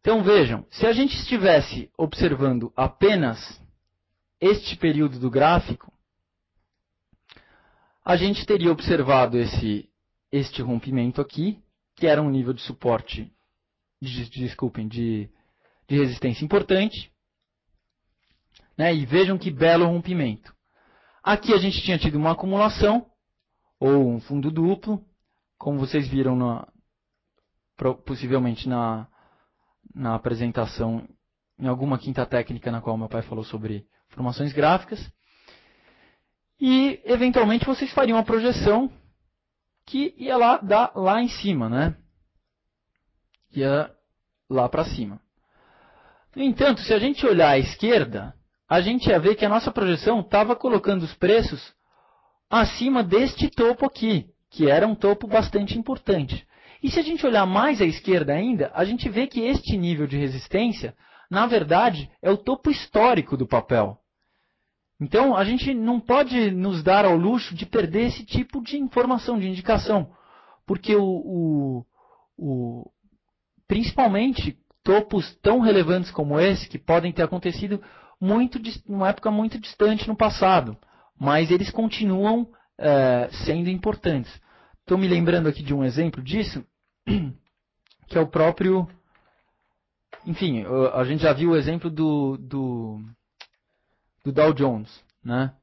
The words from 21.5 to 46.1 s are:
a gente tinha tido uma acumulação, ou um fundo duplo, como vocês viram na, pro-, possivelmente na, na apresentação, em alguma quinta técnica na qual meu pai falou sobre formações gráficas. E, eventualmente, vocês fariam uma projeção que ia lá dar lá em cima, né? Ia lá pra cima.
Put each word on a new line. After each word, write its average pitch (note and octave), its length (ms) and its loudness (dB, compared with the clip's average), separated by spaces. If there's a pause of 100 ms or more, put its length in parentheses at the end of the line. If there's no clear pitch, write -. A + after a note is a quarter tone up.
a G3+ 60 6
gente F#3 240 -2
tinha F3+ 160 0
tido D3+ 160 -2
uma D3+ 180 2
acumulação, G#3 720 0 (760)
ou C3+ 300 4
um A#2 120 -2
fundo C#3+ 300 -4
duplo, F#3+ 540 -2 (540)
como C#3+ 220 -4
vocês C3+ 260 -2
viram C3 300 0
na, A#2+ 320 -4 (1080)
pro-, B2+ 200 -2
possivelmente B2+ 720 -4
na, A#2 400 -4 (840)
na B2 220 -4
apresentação, A2+ 880 -4 (540)
em C3 80 -6
alguma C3 320 -2
quinta C3 260 -4
técnica A#2+ 460 -6
na A#2 100 -6
qual A2+ 160 -6
meu A2 120 -8
pai A2+ 140 -6
falou A2 200 -10
sobre G#2+ 420 -10 (260)
formações C3 420 -6
gráficas. E3 520 0 (1600)
E, C4 440 2
eventualmente, A#3+ 600 2
vocês C4+ 260 -4
fariam A3+ 240 2
uma A3+ 80 2
projeção A3+ 640 0 (960)
que C#4 320 -4
ia B3+ 200 -4
lá A#3+ 220 4
dar G#3 360 2
lá G3 260 0
em A#3+ 80 0
cima, D#3 400 -4
né? D3 280 -2 (1500)
Ia C#3 420 -2 (560)
lá B2+ 200 0
pra D#3 160 -2
cima. A2 360 -8 (1160)